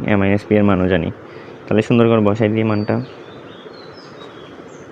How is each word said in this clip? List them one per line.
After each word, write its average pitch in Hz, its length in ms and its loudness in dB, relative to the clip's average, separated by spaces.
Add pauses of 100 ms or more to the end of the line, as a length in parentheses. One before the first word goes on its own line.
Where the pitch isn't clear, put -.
এ 104 100 2
মাইনাস 98 320 2
বি 104 80 4
এর 104 80 4
মানও 92 240 4
জানি। 90 220 2 (560)
তাহলে 107 160 2
সুন্দর 117 260 4
করে 113 120 4
বসাই 107 280 2
দিই 110 140 0
মানটা। 110 380 0 (1900)